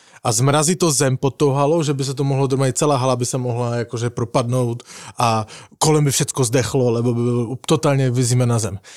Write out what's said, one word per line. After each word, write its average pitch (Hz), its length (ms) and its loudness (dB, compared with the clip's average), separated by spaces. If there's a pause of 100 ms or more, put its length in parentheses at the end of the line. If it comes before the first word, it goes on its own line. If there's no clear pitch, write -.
(180)
a - 120 -4
zmrazí 139 460 2
to 165 140 0
zem 131 260 2
pod 139 160 0
tou 147 200 2
halou, 143 280 2
že 147 140 0
by 135 100 -4
sa 135 100 -6
to 131 80 -6
mohlo, 139 260 0
normálne 131 260 0
celá 147 220 2
hala 127 180 2
by 120 100 -2
sa 135 140 -4
mohla 120 440 -4
akože 117 280 -4
propadnúť 120 720 -2 (340)
a 113 300 0 (300)
kolem 151 260 2
by 143 100 2
všetko 143 320 -2
zdechlo, 123 480 2
lebo 117 200 0
by 117 120 0
bolo 120 180 0 (180)
totálne 139 500 0
v 120 100 -2
zime 123 260 2
na 120 120 2
zem. 98 200 -4 (200)